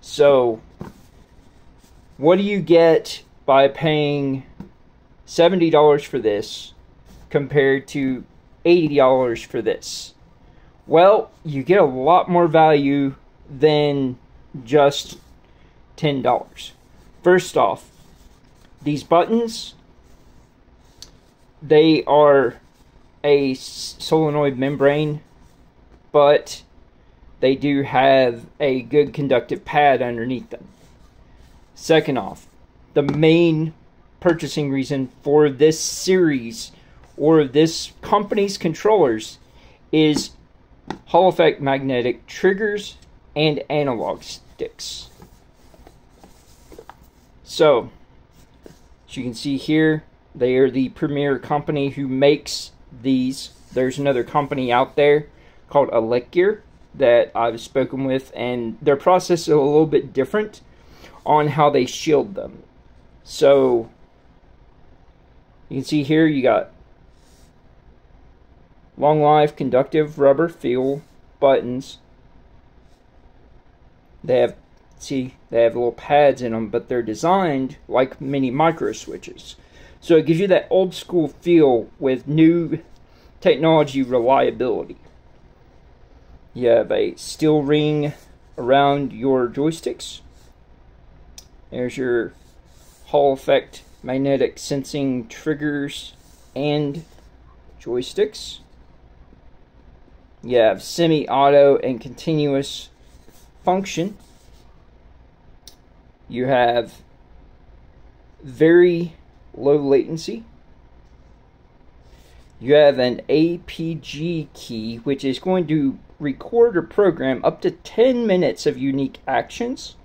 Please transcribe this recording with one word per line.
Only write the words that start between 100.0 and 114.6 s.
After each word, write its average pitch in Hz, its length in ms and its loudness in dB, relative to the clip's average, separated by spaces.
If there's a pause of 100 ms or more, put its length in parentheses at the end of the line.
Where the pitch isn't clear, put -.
You 123 140 0
have 107 220 2
semi-auto 143 1000 2
and 120 220 -6
continuous 139 880 -6 (760)
function. 196 520 -4 (2000)
You 123 180 -6
have 120 560 0 (1400)
very 170 720 2 (420)
low 139 200 0
latency. 156 680 -2 (2250)
You 127 140 2
have 143 260 6
an 123 280 -2
A 165 300 2
P 165 380 -10
G 151 580 -8
key, 117 440 -12